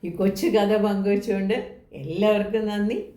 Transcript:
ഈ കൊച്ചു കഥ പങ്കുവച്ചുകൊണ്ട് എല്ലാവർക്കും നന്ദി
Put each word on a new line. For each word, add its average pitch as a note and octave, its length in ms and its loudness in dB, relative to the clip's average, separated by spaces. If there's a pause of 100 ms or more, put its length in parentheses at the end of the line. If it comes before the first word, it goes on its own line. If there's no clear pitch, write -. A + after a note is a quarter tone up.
ഈ F3 60 -6
കൊച്ചു G3 360 0
കഥ G#3 300 4
പങ്കുവച്ചുകൊണ്ട് G3+ 800 0 (360)
എല്ലാവർക്കും G3+ 760 0
നന്ദി G#3 320 -2 (180)